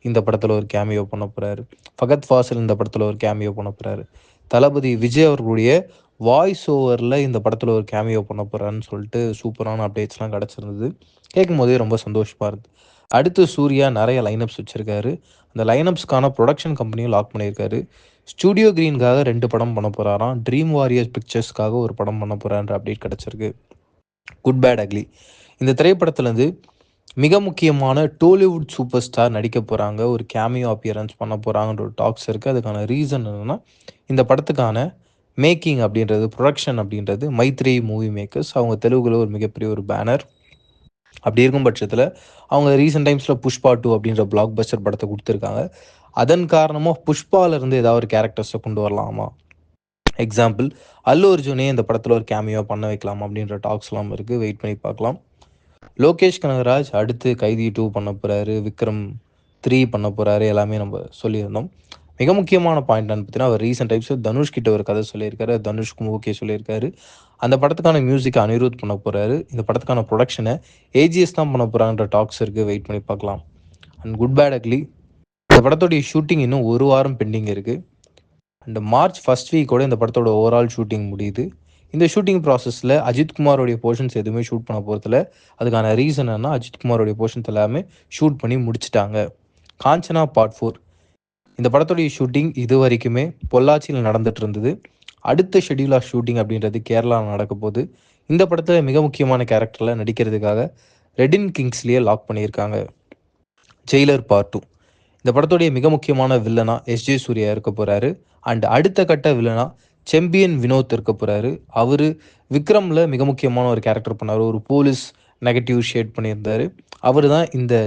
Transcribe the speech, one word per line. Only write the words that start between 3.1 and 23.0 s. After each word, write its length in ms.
கேமியோ 340
பண்ண 200
போறாரு. 320
தளபதி 460
விஜய் 340
அவர்களுடைய 420
வாய்ஸ் 480
ஓவர்ல 520
இந்த 200
படத்துல 320
ஒரு 140
கேமியோ 360
பண்ண 220
போறாருன்னு 440
சொல்லிட்டு 340
சூப்பரான 480
அப்டேட்ஸ்லாம் 520
கிடைச்சிருந்தது. 560
கேட்கும் 320
போதே 140
ரொம்ப 220
சந்தோஷமா 480
இருந்தது. 280
அடுத்து 360
சூர்யா 440
நிறைய 300
லைனப்ஸ் 380
வச்சிருக்காரு. 520
அந்த 80
லைனப்ஸ்க்கான 680
ப்ரொடக்ஷன் 460
கம்பெனியும் 380
லாக் 160
பண்ணியிருக்காரு. 480
ஸ்டுடியோ 420
கிரீனுக்காக 520
ரெண்டு 260
படம் 260
பண்ண 160
போறாராம். 520
ட்ரீம் 320
வாரியர்ஸ் 380
பிக்சர்ஸ்க்காக 680
ஒரு 160
படம் 260
பண்ண 160
போறான்ற 380
அப்டேட் 280